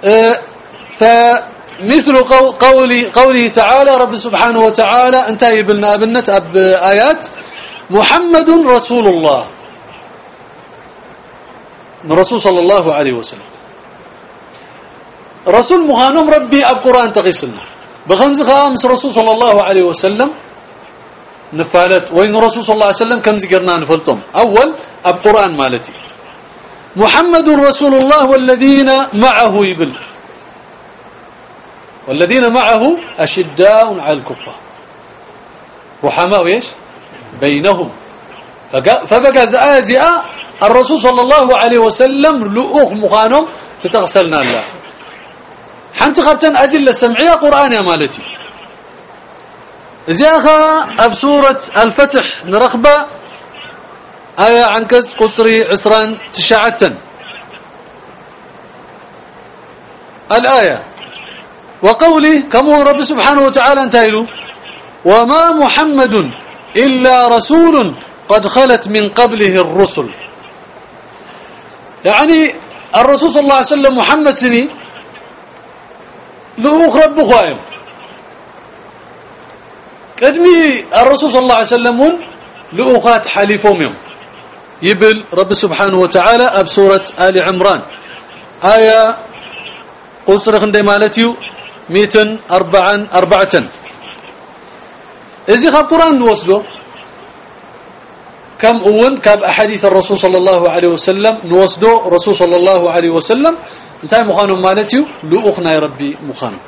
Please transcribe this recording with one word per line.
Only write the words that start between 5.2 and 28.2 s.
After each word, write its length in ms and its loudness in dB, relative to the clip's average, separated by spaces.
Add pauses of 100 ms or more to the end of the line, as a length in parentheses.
انتهي 360 0
بالنا 280 0
بالنت 340 -2
أب 260 -2 (360)
آيات: 300 2 (680)
"محمد 600 0
رسول 640 2
الله". 280 0 (2750)
الرسول 300 0
صلى 180 0
الله 340 0
عليه 200 -2
وسلم. 360 -12 (2000)
رسول 400 2
مهانم 420 0
ربي 360 2
أب 120 2 (100)
قرآن 260 2
تقيسنا. 480 -4 (480)
بخمس 300 0 (100)
خامس 360 0
رسول 280 -2
صلى 180 0
الله 320 2
عليه 280 0
وسلم 380 -2 (1200)
نفالت. 520 0 (120)
وين 180 2
رسول 300 -2
صلى 80 0
الله 180 0
عليه 140 -4
وسلم 200 -4
كم 120 0
زقرنا 400 -2
نفلتهم؟ 440 -2 (140)
أول 340 2 (360)
أب 100 0 (100)
قرآن 320 2
مالتي. 360 -6 (1000)
"محمد 540 2
رسول 520 2
الله 200 2 (100)